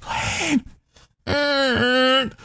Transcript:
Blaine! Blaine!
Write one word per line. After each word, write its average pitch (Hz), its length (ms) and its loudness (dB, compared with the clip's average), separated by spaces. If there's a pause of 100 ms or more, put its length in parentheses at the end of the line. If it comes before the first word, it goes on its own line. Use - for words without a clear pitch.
Blaine! - 600 -2 (600)
Blaine! 262 1040 2 (140)